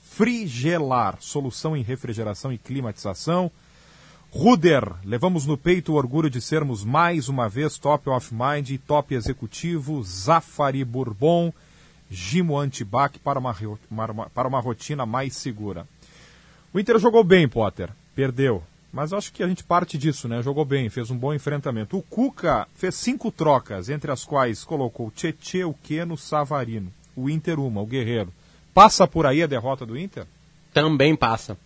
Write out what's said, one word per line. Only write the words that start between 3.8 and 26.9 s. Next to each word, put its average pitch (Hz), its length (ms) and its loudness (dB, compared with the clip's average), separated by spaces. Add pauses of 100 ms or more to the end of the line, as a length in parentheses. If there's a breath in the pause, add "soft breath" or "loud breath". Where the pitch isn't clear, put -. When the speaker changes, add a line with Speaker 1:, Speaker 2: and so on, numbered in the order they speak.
Speaker 1:
Ruder, 156 520 6 (200)
levamos 135 440 0
no 151 100 0
peito 175 360 0
o - 20 4
orgulho 147 340 2
de 123 100 -4
sermos 135 440 -2
mais 151 440 2
uma 127 220 0
vez 143 300 -4
top 143 320 0
of 127 200 -2
mind 131 380 -2
e 135 80 -6
top 147 380 0
executivo. 135 880 -4
Zafari 135 840 0
Bourbon, 131 680 0 (560 soft breath)
Gimo 135 520 0
Antibac 135 580 -2
para 139 220 -2
uma 127 120 -4
re-, 107 140 -8 (240)
uma, 110 220 -6
uma, 107 180 -8
para 127 180 -2
uma 131 120 0
rotina 123 480 -4
mais 131 280 -4
segura. 104 520 -8 (840 soft breath)
O 180 80 0
Inter 226 200 4
jogou 226 240 6
bem, 175 260 8
Potter. 98 400 -2 (260)
Perdeu. 127 460 0 (340)
Mas 151 160 -6
acho 196 220 -6
que - 80 -6
a 180 60 0
gente 180 160 -2
parte 175 340 0
disso, 139 300 -2
né? 117 160 -2
Jogou 139 200 0
bem, 135 240 0
fez 117 220 -6
um 127 80 -4
bom 131 160 -2
enfrentamento. 139 640 -4
O 190 60 -6
Cuca 180 720 0
fez 185 180 -4
cinco 240 380 -4
trocas, 120 580 2
entre 147 220 -4
as 127 120 -6
quais 127 400 0
colocou 123 460 -4
Tchê, 170 540 -4
o 165 100 -4
Queno, 165 420 -6
Savarino. 131 800 -4 (220)